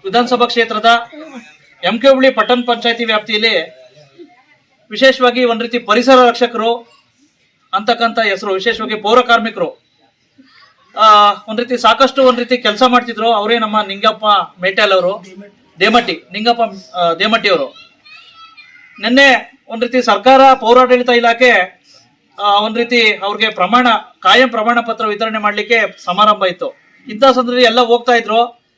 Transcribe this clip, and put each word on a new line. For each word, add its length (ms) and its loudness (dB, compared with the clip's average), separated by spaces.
ವಿಧಾನಸಭಾ 400 0
ಕ್ಷೇತ್ರದ 400 -4
ಎಂ 160 -4
ಕೆ 80 2
ಹುಬ್ಳಿ 220 4
ಪಟ್ಟಣ 380 0
ಪಂಚಾಯತಿ 380 -4
ವ್ಯಾಪ್ತಿಯಲ್ಲಿ 800 -4
ವಿಶೇಷವಾಗಿ 520 2
ಒಂದ್ 180 -2
ರೀತಿ 180 -6
ಪರಿಸರ 480 4
ರಕ್ಷಕರು 480 -2
ಅಂತಕ್ಕಂಥ 460 -2
ಹೆಸರು, 340 -2
ವಿಶೇಷವಾಗಿ 420 -4
ಪೌರ 260 0
ಕಾರ್ಮಿಕರು, 640 -2
ಆ, 340 6
ಒಂದ್ 120 -6
ರೀತಿ 180 -6
ಸಾಕಷ್ಟು 460 2
ಒಂದ್ 160 2
ರೀತಿ 180 -2
ಕೆಲಸ 300 -2
ಮಾಡ್ತಿದ್ರು. 460 0
ಅವರೇ 260 -2
ನಮ್ಮ 280 -2
ನಿಂಗಪ್ಪ 380 -4
ಮೇಟ್ಯಾಲ್ 300 -2
ಅವರು, 340 -2
ದೇಮಟ್ಟಿ, 420 0
ನಿಂಗಪ್ಪ, 640 -4
ಆ, 180 -2
ದೇಮಟ್ಟಿ 360 -2
ಅವರು. 260 -2
ನಿನ್ನೆ 680 2
ಒಂದ್ 160 -6
ರೀತಿ 180 -2
ಸರ್ಕಾರ 400 4
ಪೌರಾಡಳಿತ 560 2
ಇಲಾಖೆ, 720 0
ಆ, 200 2
ಒಂದ್ 180 -4
ರೀತಿ 460 0
ಅವ್ರಿಗೆ 260 -4
ಪ್ರಮಾಣ, 380 0
ಕಾಯಂ 300 2
ಪ್ರಮಾಣ 320 -2
ಪತ್ರ 240 -6
ವಿತರಣೆ 340 -6
ಮಾಡ್ಲಿಕ್ಕೆ 680 -4
ಸಮಾರಂಭ 400 0
ಇತ್ತು. 240 -6
ಇಂಥ 120 -2
ಸಂದರ್ಭದಲ್ಲಿ 400 2
ಎಲ್ಲ 180 2
ಹೋಗ್ತಾ 300 0
ಇದ್ರು. 540 -2